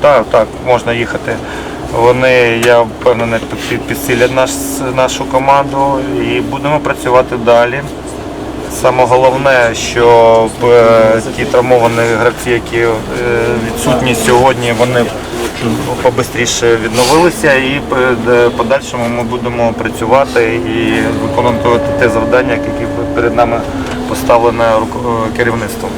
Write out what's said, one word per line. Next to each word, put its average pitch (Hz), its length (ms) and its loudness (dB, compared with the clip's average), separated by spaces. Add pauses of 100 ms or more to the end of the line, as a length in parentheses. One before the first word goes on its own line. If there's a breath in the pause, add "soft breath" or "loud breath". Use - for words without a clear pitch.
да, 139 200 4
так, 110 240 0 (200)
можна 123 260 0
їхати. 117 400 -4 (600 loud breath)
Вони, 123 720 4
я 120 140 6
впевнений, 117 600 0 (280)
під-, - 120 -4
підсилять - 540 -2
наш, 131 160 0 (460)
нашу 127 280 0
команду 139 720 0 (240)
і 120 180 -2
будемо 143 400 -2
працювати 127 560 0
далі. 120 440 2 (1000)
Саме 127 240 2
головне, 127 720 2
щоб, 113 760 4 (140)
е, 113 580 6 (140)
ті 123 80 -4
травмовані 123 520 2 (240)
гравці, 120 300 0
які, 120 260 -2
е, 117 140 2 (760)
відсутні 127 480 0
сьогодні, 123 640 2
вони 123 260 0 (960)
побистріше 120 760 0
відновилися 135 800 2
і, 131 260 0 (480)
е, 120 280 4
подальшому 120 520 -2
ми 120 140 -4
будемо 120 500 -2
працювати 120 840 0
і 113 480 -2 (200)
виконувати 120 600 0 (140)
те 123 100 2
завдання, 117 440 0
яке - 180 -4 (440)
перед 113 220 -2
нами 117 240 0 (480 loud breath)
поставлене 117 560 2 (100)
руко-, 113 500 -2 (100)
е, - 20 -8
керівництвом. 113 600 -4